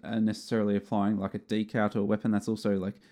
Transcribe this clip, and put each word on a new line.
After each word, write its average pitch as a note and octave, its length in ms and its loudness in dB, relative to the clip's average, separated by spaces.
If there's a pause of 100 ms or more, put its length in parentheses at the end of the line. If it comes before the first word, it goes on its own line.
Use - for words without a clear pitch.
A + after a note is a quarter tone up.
uh, A2+ 160 -4
necessarily G#2+ 560 0
applying, G2+ 420 0
like, G2 180 -4
a G2+ 40 -4
decal G#2+ 520 0
to A2 80 -2
a G2+ 40 2
weapon. G#2+ 280 0
That's G2+ 160 0
also, G#2+ 300 0
like, F#2+ 180 -4 (160)